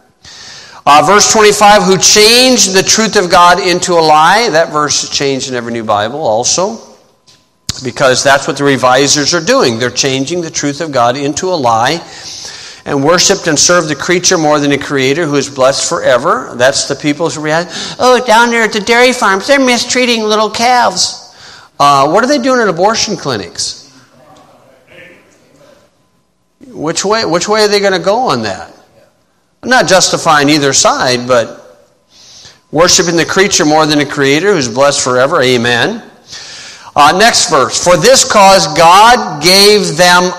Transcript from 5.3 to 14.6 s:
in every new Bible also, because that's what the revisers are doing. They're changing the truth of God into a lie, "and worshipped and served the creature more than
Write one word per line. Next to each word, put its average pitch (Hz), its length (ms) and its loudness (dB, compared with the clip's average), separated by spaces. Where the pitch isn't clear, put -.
in 127 60 -8
every 117 180 -8
new 113 100 -6
Bible 110 380 -2
also, 160 580 -2
because 127 400 0
that's 139 240 2
what 156 80 -4
the 143 80 -4
revisers 135 720 0
are 175 80 -2
doing. 165 380 0
They're 123 120 -2
changing 135 500 -4
the 160 80 -10
truth 143 300 -6
of 165 140 -8
God 123 240 0
into 151 360 -4
a - 20 -2
lie, 131 460 0
"and 143 200 -4
worshipped 180 420 0
and 151 140 0
served 175 280 0
the 156 80 -6
creature 180 440 -2
more 151 200 2
than 143 120 0